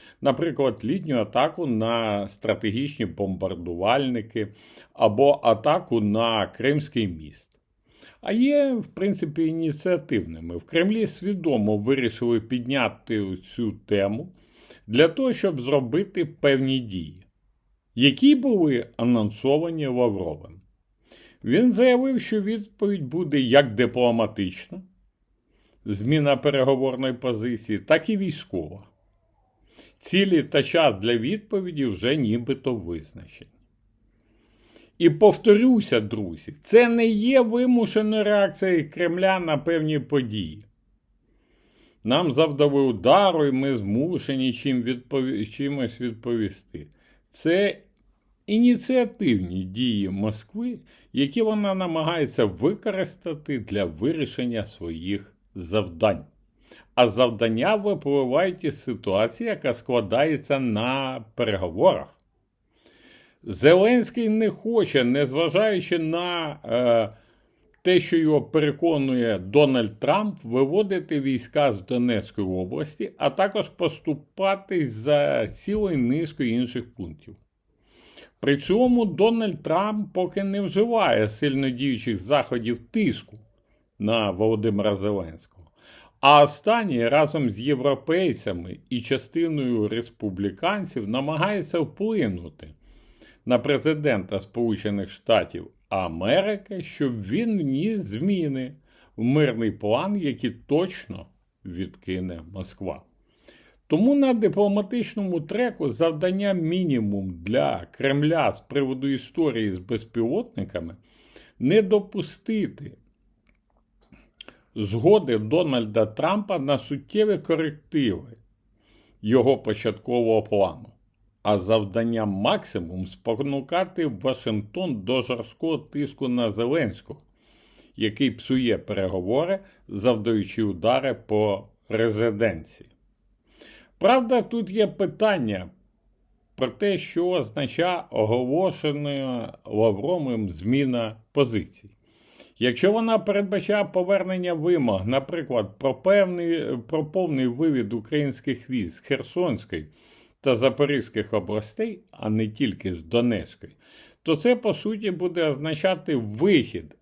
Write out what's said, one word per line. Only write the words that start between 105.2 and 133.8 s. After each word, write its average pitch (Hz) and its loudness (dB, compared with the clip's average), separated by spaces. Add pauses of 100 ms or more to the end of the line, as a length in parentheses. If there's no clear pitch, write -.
треку 175 -4
завдання 165 0
мінімум 143 -2
для 104 -2
Кремля 143 2
з - -8
приводу 135 -2
історії 123 0
з 90 -6
безпілотниками 110 -4 (640)
не 175 4
допустити 202 -4 (1800)
згоди 117 2
Дональда 113 0
Трампа 180 -2
на 135 0
суттєві 202 -2
корективи 147 -2 (880)
його 123 4
початкового 113 0
плану. 98 0 (540)
А 104 2
завдання 110 0
максимум 95 -4
спонукати 139 -4
Вашингтон 113 -4
до 123 0
жорсткого 127 -4
тиску 143 -6
на 120 0
Зеленського, 120 -2 (760)
який 110 0
псує 117 -2
переговори, 101 -2 (300)
завдаючи 107 0
удари 113 0
по 107 0 (240)
резиденції. 107 -2 (1080)